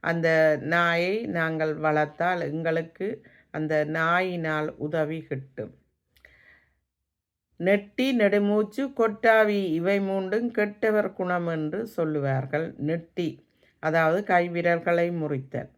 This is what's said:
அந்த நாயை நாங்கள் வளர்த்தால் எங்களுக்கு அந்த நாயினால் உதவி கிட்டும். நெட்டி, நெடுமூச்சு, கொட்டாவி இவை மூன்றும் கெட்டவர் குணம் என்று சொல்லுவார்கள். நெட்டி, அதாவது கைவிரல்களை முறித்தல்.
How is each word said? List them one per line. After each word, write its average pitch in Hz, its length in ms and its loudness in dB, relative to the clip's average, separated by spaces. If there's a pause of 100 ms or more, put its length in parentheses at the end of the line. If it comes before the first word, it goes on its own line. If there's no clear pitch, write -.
அந்த 160 600 4
நாயை 175 640 0
நாங்கள் 160 480 -2
வளர்த்தால் 151 640 0
எங்களுக்கு 165 840 -4 (280)
அந்த 151 340 0
நாயினால் 160 920 0
உதவி 156 460 -2
கிட்டும். 135 520 -10 (1800)
நெட்டி, 202 480 0 (100)
நெடுமூச்சு, 208 760 2
கொட்டாவி 214 720 2
இவை 180 360 0
மூன்றும் 196 500 -2
கெட்டவர் 208 640 0
குணம் 180 340 -2
என்று 165 400 -4
சொல்லுவார்கள். 147 880 -2 (120)
நெட்டி, 165 580 -6 (340)
அதாவது 165 560 2
கைவிரல்களை 170 800 2
முறித்தல். 143 640 -6